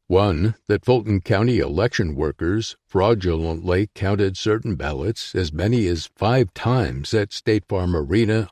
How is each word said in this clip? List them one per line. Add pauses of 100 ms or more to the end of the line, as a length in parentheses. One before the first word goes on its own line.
One, (120)
that
Fulton
County
election
workers (120)
fraudulently
counted
certain
ballots
as
many
as
five
times
at
State
Farm
Arena